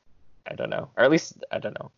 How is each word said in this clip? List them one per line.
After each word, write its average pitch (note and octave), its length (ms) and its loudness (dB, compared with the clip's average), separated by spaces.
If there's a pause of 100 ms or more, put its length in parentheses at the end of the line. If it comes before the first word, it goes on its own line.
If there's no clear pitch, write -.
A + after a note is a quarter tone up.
(500)
I - 60 -10
don't - 140 -6
know. - 260 -6
Or - 80 4
at C3+ 80 8
least, - 400 0
I F#2+ 80 -2
don't - 180 -8
know. - 200 -16